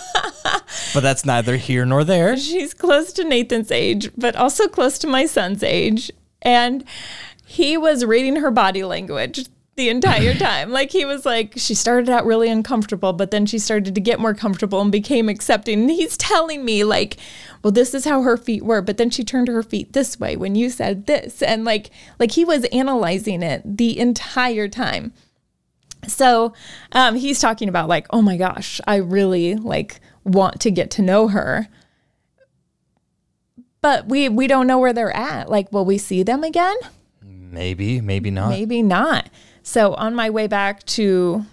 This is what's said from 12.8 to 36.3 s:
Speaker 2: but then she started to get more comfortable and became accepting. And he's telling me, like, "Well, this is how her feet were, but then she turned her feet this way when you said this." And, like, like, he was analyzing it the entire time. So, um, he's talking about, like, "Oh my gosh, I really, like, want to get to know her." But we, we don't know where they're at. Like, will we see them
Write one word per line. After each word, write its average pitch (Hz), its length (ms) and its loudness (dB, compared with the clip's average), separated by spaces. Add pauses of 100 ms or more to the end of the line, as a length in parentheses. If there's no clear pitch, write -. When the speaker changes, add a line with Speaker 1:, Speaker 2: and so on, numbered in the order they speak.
Speaker 2:
but 190 160 -2
then 208 160 2
she 214 140 -2
started 208 340 -2
to 208 80 0
get 226 180 0
more 220 140 0
comfortable 196 480 -2
and 208 100 2
became 220 380 0
accepting. 214 520 0
And 262 100 4
he's 339 260 -2
telling 320 480 0
me, 208 180 2
like, 208 340 0 (460)
"Well, 208 80 2
this 247 220 4
is 269 120 -6
how 277 180 2
her 240 140 2
feet 233 260 -4
were, 214 180 2
but 202 160 -4
then 240 140 0
she 247 120 -6
turned 247 240 0
her 233 140 -2
feet 220 320 -8
this - 260 -2
way 76 180 -4
when 196 180 -4
you 240 160 2
said 202 340 -4
this." 277 380 -2
And, 226 220 0
like, 214 260 -2 (260)
like, 233 140 2
he 330 140 2
was 302 200 2
analyzing 214 800 -2
it 147 180 -4 (160)
the 233 220 2
entire 240 680 0
time. 208 460 -6 (920)
So, 233 460 2 (400)
um, 247 220 4
he's 269 240 -2
talking 226 300 0
about, 170 200 -2
like, 165 200 0
"Oh 233 140 4
my 185 140 4
gosh, - 500 -4
I 202 80 2
really, 185 600 0
like, 185 440 -6 (240)
want 190 380 2
to 240 100 2
get 175 200 -2
to - 100 -2
know 202 280 4
her." 202 380 -2 (2250)
But 277 260 2
we, 269 220 0
we 254 180 2
don't 262 200 4
know 254 120 4
where 254 140 4
they're 226 220 -2
at. 277 340 -6
Like, 196 240 0
will 196 120 0
we 196 120 2
see 190 260 -2
them 254 200 0